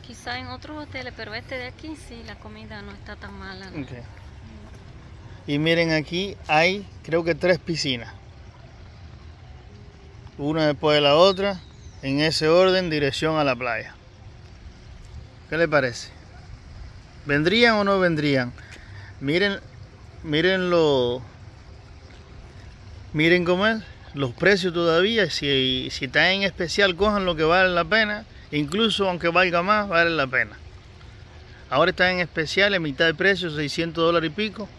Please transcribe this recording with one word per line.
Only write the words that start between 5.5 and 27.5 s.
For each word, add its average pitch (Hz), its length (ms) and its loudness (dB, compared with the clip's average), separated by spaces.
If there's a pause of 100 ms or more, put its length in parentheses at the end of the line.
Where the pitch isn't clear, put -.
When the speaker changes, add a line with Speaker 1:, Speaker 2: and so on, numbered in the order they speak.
Speaker 2:
miren, 165 340 2
aquí 170 440 -4 (100)
hay, 175 400 2 (160)
creo 165 220 -2
que 165 100 0
tres 175 240 2
piscinas. 135 540 -4 (2250)
Una 151 300 0
después 151 300 2
de 147 40 6
la 143 160 6
otra, 190 420 4 (440)
en 139 180 0
ese 156 280 2
orden, 185 420 6
dirección 156 480 0
a 147 60 4
la 131 120 2
playa. 117 380 -6 (1500)
¿Qué 156 80 -4
le 165 100 4
parece? 135 440 0 (1160)
¿Vendrían 180 500 4
o 208 80 2
no 196 140 2
vendrían? 147 540 2 (680)
Miren, 180 380 0 (640)
miren 180 480 2
lo, 131 520 2 (1900)
miren 165 320 4
cómo 180 220 2
es, 220 160 0 (320)
los 139 180 -2
precios 180 400 2
todavía. 175 580 2
Si, 131 600 0
si - 160 -8
está 151 260 2
en 196 100 0
especial, 185 520 0
cojan 202 300 0
lo 180 100 0
que 156 100 -2
vale 185 260 4